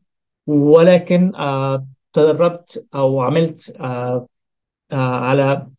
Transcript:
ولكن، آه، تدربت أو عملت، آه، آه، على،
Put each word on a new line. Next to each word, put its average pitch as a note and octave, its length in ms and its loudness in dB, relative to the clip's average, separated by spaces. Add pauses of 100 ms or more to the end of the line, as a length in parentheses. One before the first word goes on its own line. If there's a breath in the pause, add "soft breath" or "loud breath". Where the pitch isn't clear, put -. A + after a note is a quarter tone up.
(480)
ولكن، F3 880 4
آه، C3+ 520 -4 (260)
تدربت D#3+ 840 0
أو C3+ 260 0
عملت، D#3+ 580 -4
آه، B2 480 -8 (640)
آه، D3+ 40 -6
على، C3 720 -2 (120)